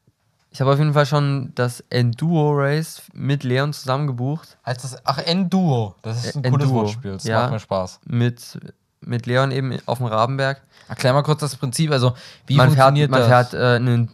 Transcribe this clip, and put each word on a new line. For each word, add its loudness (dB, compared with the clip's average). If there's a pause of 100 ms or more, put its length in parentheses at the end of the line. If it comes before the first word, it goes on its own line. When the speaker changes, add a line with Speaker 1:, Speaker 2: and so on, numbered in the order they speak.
(500)
Speaker 1:
Ich -12
habe 2
auf 2
jeden 2
Fall 2
schon -2
das -4
Enduro-Race 0 (120)
mit -4
Leon 0
zusammen -4
gebucht. -6
Speaker 2:
Heißt -8
das, -14
ach, -2
Enduro. 0
Das -6
ist -8
ein -6
Speaker 1:
Ä-, 0
Speaker 2:
cooles 2
Speaker 1:
Enduro, 2
Speaker 2:
Wortspiel. -6
Das -12
Speaker 1:
ja. 0
Speaker 2:
macht -2
mir -6
Spaß. -6
Speaker 1:
Mit, -4 (420)
mit -8
Leon 2
eben -4 (100)
auf -2
dem -4
Rabenberg. -2 (280)
Speaker 2:
Erklär 0
mal 2
kurz -2
das -6
Prinzip. -2
Also, 2 (320)
wie 0
Speaker 1:
Man 6
fährt, 4
Speaker 2:
funktioniert 6
Speaker 1:
man 2
Speaker 2:
das? 4
Speaker 1:
fährt, 4
äh, 2
einen, 0